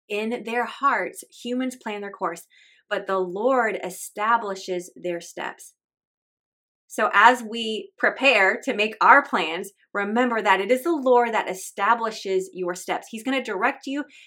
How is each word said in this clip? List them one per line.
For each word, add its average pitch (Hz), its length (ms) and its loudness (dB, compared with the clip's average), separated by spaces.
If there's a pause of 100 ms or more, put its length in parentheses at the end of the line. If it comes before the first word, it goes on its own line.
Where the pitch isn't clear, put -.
"In 220 360 -6
their 233 220 -2
hearts, 233 580 -2 (180)
humans 254 400 -4
plan 208 200 -8
their 202 80 -10
course, 196 360 -8 (440)
but 196 160 -4
the 190 120 0
Lord 208 640 0
establishes 196 1120 -4
their 170 280 -6
steps." - 500 -12 (1160)
So 220 220 -2
as 240 300 6
we 220 560 -6
prepare 220 680 2
to 254 80 -2
make 214 300 -2
our 262 200 10
plans, 180 500 -4 (200)
remember 220 480 0
that 196 220 4
it 202 80 -4
is 254 140 2
the 339 120 0
Lord 240 380 4
that 196 160 0
establishes 202 1040 -2
your 180 200 -4
steps. - 360 -6
He's 220 120 -12
gonna 262 220 -2
direct 233 420 -2
you. 277 180 -4 (220)